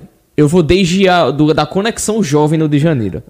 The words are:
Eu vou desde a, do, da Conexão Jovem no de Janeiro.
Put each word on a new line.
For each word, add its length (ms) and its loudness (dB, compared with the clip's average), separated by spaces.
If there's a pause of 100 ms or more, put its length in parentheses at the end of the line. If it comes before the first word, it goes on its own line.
(360)
Eu 120 2
vou 160 2
desde 440 2
a, 240 2
do, 220 0
da 120 -2
Conexão 560 -4
Jovem 380 0
no 80 0
de 120 0
Janeiro. 500 -2